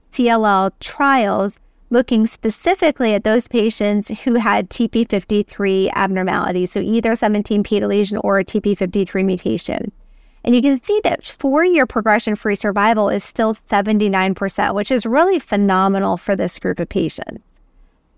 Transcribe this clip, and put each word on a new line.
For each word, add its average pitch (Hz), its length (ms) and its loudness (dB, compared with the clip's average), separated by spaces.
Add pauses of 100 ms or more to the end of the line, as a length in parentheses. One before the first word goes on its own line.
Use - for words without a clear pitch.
(120)
C 240 160 0
L 226 200 2
L 190 320 2
trials 214 800 0 (320)
looking 220 340 2
specifically 262 880 0
at 196 100 0
those 220 240 2
patients 208 640 0 (140)
who 240 120 2
had 208 360 0
T 233 160 -2
P 233 180 0
fifty-three 196 840 0
abnormalities, 185 800 -2
so 202 80 -4
either 226 360 0
seventeen 208 460 0
P 202 180 0
deletion 202 380 0
or 196 220 0
a 190 40 0
T 208 160 -2
P 202 140 0
fifty-three 190 480 -2
mutation. 190 680 -4 (520)
And 240 120 2
you 247 60 4
can 269 200 2
see 415 220 -2
that - 220 -2
four-year 302 600 0
progression-free 214 720 -2
survival 208 540 0
is 202 140 -2
still 220 420 -2
seventy-nine 202 680 0
percent, 196 420 -2
which 202 160 -2
is 247 140 0
really 311 340 2
phenomenal 196 760 2
for 196 220 -4
this 185 200 -4
group 180 220 -4
of 170 80 -4
patients. - 580 -6 (720)